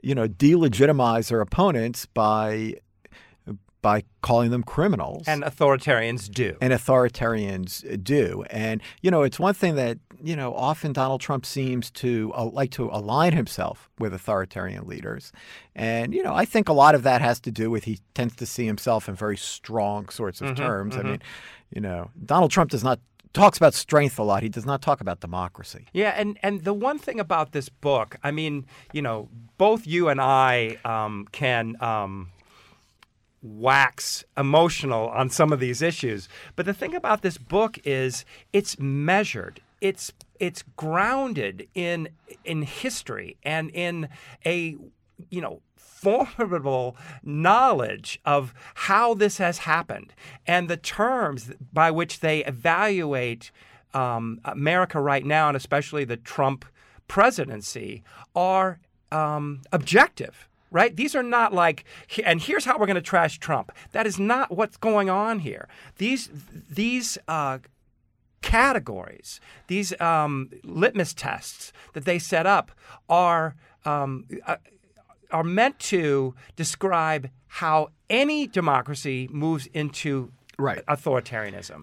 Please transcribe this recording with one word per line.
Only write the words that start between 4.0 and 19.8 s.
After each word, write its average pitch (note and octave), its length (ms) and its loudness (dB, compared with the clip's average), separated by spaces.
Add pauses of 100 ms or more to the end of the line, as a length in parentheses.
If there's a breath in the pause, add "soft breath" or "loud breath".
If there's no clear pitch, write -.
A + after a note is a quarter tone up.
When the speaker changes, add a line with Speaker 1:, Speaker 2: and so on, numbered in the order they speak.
Speaker 1:
calling A#2+ 280 4
them A#2+ 140 -2
criminals. D#3 640 -2
Speaker 2:
And D3+ 160 0
authoritarians B2 880 2
do. G2+ 300 -2
Speaker 1:
And B2+ 100 2
authoritarians A2+ 1300 0
do. G2+ 480 0
And, A2 320 -4 (200 loud breath)
you F#3 100 2
know, D#3+ 120 6
it's C3 140 0
one F#3 160 2
thing F3 220 0
that, A#2+ 220 -2 (260)
you D#3 140 -4
know, B2+ 180 -4
often C#3+ 380 -2
Donald C3 260 0
Trump C3+ 260 -4
seems B2+ 460 -4
to, A2+ 420 -2
uh, A#2 120 -4
like C#3 260 -2
to B2+ 140 -4
align A#2+ 480 2
himself - 560 -4 (100)
with G#2+ 140 -2
authoritarian F#2+ 760 -4
leaders. - 460 -12 (420 loud breath)
And, A#2 380 -4
you F#4+ 100 -2
know, - 100 -2
I G3 120 2
think A3 240 0
a D#3+ 40 6
lot D3 220 10
of B2+ 80 2
that B2+ 160 6
has A#2+ 220 2
to B2 100 -8
do A2 180 -2
with A2 140 -2
he A2 160 -6 (140)
tends A#2+ 240 -4
to A#2+ 80 -8
see A#2+ 200 -6
himself A2 440 0
in F#2+ 60 -8
very G#2 200 -4
strong G#2 720 -4